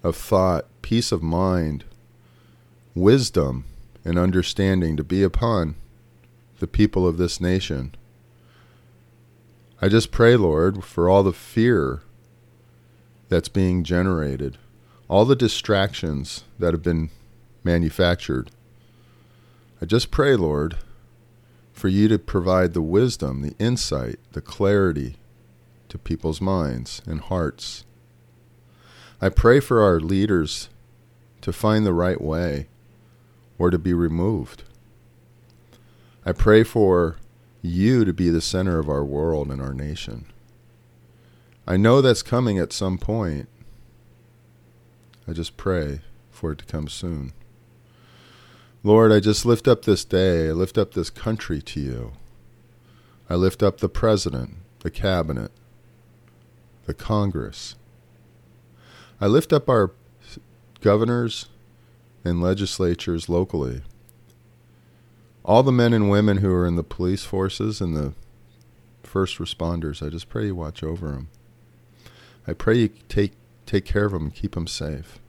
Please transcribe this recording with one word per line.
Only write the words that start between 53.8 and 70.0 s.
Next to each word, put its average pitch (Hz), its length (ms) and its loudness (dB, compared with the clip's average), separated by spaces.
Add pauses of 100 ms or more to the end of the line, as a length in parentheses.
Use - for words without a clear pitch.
president, 90 680 -2 (220)
the - 120 -8
cabinet, 78 600 -4 (1300)
the 92 80 -8
Congress. 92 840 -6 (1500)
I 101 60 2
lift 131 260 4
up 147 160 0
our 107 220 2 (300)
s-, - 160 -20 (440)
governors 113 640 0 (760)
and 87 180 -2
legislatures 90 880 -2
locally. 76 520 -4 (1600)
All 120 200 6
the 135 80 4
men 120 220 4
and 104 160 2
women 101 280 4
who 95 160 2
are 90 120 2
in 85 100 0
the 82 80 -2
police 90 420 -4
forces 98 560 -4
and 85 140 -4
the 73 180 -4 (920)
first - 360 -4
responders, 82 640 -8